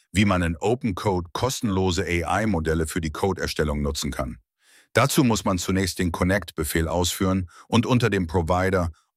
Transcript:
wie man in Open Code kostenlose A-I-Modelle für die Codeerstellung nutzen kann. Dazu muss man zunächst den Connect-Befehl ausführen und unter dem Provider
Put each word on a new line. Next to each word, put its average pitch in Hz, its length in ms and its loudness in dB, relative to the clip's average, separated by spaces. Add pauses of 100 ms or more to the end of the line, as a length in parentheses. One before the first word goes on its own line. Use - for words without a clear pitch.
(120)
wie 107 140 2
man 92 180 2
in 85 140 -2
Open 113 380 0
Code 90 380 -2
kostenlose 95 720 -2
A-I-Modelle 82 840 0
für 87 140 -4
die 80 100 -4
Codeerstellung 76 680 -2
nutzen 71 300 -4
kann. 64 260 -8 (560)
Dazu 139 300 4
muss 110 200 2
man 98 140 2
zunächst 95 400 -2
den 90 140 0
Connect-Befehl 87 760 0
ausführen 90 600 0 (180)
und 117 200 2
unter 117 240 4
dem 95 160 0
Provider 90 640 0 (260)